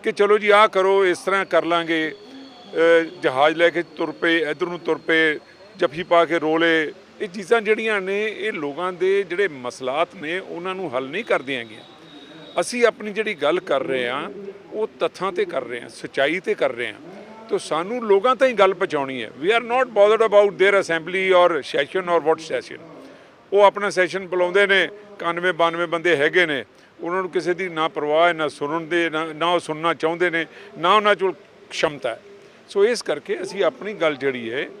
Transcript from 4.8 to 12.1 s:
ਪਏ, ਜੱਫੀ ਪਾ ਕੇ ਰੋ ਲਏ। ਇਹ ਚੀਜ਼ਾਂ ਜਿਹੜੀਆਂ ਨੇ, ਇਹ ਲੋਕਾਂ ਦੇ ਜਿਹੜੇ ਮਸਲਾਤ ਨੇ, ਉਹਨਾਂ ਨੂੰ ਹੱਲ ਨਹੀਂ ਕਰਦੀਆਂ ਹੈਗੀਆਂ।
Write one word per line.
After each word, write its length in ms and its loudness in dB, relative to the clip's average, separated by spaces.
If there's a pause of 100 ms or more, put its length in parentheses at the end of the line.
ਪਏ, 420 0 (380)
ਜੱਫੀ 260 -2
ਪਾ 220 4
ਕੇ 140 0
ਰੋ 180 0
ਲਏ। 340 2 (300)
ਇਹ 60 -6
ਚੀਜ਼ਾਂ 340 -2
ਜਿਹੜੀਆਂ 400 -2
ਨੇ, 360 -4
ਇਹ 160 -6
ਲੋਕਾਂ 400 -6
ਦੇ 300 0
ਜਿਹੜੇ 240 -2
ਮਸਲਾਤ 680 -4
ਨੇ, 240 -8
ਉਹਨਾਂ 360 -8
ਨੂੰ 200 -8
ਹੱਲ 120 -4
ਨਹੀਂ 160 -8
ਕਰਦੀਆਂ 360 -2
ਹੈਗੀਆਂ। 220 -14 (760)